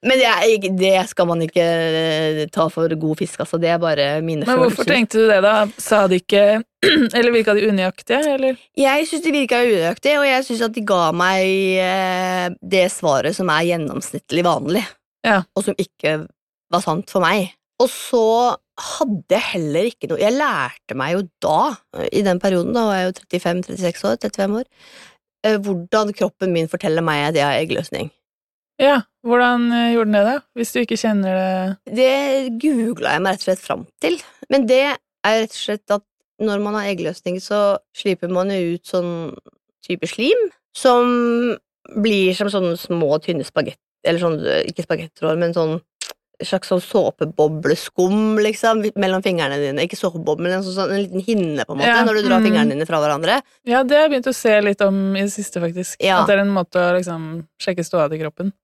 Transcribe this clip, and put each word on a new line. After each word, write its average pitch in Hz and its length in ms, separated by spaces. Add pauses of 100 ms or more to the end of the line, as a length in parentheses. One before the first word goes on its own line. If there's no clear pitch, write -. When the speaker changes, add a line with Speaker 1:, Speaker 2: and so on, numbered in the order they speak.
Speaker 1:
Men 254 80
det 262 140
er 202 180
ikke, 208 220 (100)
det 190 120 (180)
skal - 180
man 170 160
ikke, 160 220
eh, 160 880
ta 160 180
for 165 180
god 156 300
fisk, - 240
altså. - 160
Det 170 80
er 170 160
bare 151 220 (160)
mine 160 260
Speaker 2:
Men 254 140
hvorfor 247 240
Speaker 1:
følelser. 254 100
Speaker 2:
tenkte 226 240
du 220 80
det, 208 160
da? 208 120 (200)
Sa 208 320
de 180 140
ikke, 202 220 (400)
<clears throat> 311 360
eller 240 160
virka 220 220
de 208 100
unøyaktige, 202 540 (100)
eller? 262 300 (160)
Speaker 1:
Jeg 277 320
synes 320 160
de 320 100
virka 262 240
unøyaktige, 240 640
og 285 80
jeg 262 180
synes 226 160
at 226 140
de 220 100
ga 196 140 (100)
meg, 190 400 (320)
eh, 185 640 (160)
det 185 300
svaret 143 420
som 185 160
er 156 160
gjennomsnittlig 170 800
vanlig, 165 380 (400)
Speaker 2:
Ja. 208 160 (160)
Speaker 1:
og 190 100
som 190 80
ikke - 380 (580)
var 175 140
sant 175 260
for - 100
meg. 185 280 (320)
Og 254 100
så - 320 (540)
hadde - 580
jeg 220 140
heller 165 420
ikke 147 220
noe, 151 100
jeg 220 160
lærte 185 560
meg 139 220
jo 196 80 (180)
da, 156 160 (540)
i 208 100
den 185 160
perioden, 180 340
da 233 140
var 196 140
jeg 185 100
jo 185 80
trettifem, 180 480
trettiseks 185 400
år, 220 160
trettifem 208 380
år, 254 100 (720)
eh, 214 160
hvordan 202 560
kroppen 190 400
min 160 160
forteller 165 320
meg 151 300
at - 20
jeg 143 160
har 127 80
eggløsning. 160 540 (680)
Speaker 2:
Ja, 277 220 (260)
hvordan, 240 460
eh, 240 240
gjorde 226 100
den 214 80
det, 208 80
da? 226 120 (200)
Hvis 233 160
du - 80
ikke 226 160
kjenner 202 400
det? 185 600
Speaker 1:
Det 262 680
googlet 233 480
jeg 151 140
meg 190 80
rett 185 100
og - 60
slett 185 160
fram - 160 (200)
til. 330 200 (280)
Men 262 200
det 254 160
er 285 140 (260)
rett 220 260
og - 80
slett - 320
at 202 140 (360)
når 208 220
man 208 120
har 208 120
eggløsning, 180 560
så 202 360 (140)
slipper 180 380
man 185 240
jo 175 220
ut - 100
sånn 175 480 (480)
type - 240
slim, 339 320 (340)
som 240 880 (400)
blir 202 400
som 208 80
sånne 185 320
små, 170 400
tynne 165 240
spagett-, - 400 (240)
eller 170 160
sånn, 165 160 (320)
ikke 170 160
spagettråd, 160 560
men 170 160
sånn 160 220 (580)
slags - 320
sånn 185 80 (720)
såpebobleskum, 185 880
liksom, 214 460 (100)
mellom 190 300
fingrene 156 340
dine. 143 240
Ikke 175 160
såpeboble, 170 480
men 180 120
en 196 40
sånn, 185 140
sånn, 190 180
en 196 80
liten 185 220
hinne, 170 420
på 151 80
en 139 60
måte, 240 100
Speaker 2:
Ja, 233 160
Speaker 1:
når 214 140
du 208 80
drar 233 100
Speaker 2:
mm. 220 80
Speaker 1:
fingrene - 300
dine 160 100
fra 165 160
hverandre. 160 380 (260)
Speaker 2:
Ja, 247 160
det 262 160
har 311 80
jeg 302 80
begynt 262 160
å 247 60
se 220 260
litt 202 240
om 196 140 (160)
i 196 100
det 202 80
siste, 208 280
faktisk. 175 420
Speaker 1:
Ja. 185 180
Speaker 2:
At 160 80
det 202 80
er 202 60
en 202 100
måte 180 240
å 175 160
liksom 170 340 (300)
sjekke 180 280
ståa 156 260
til 156 100
kroppen. 170 300 (120)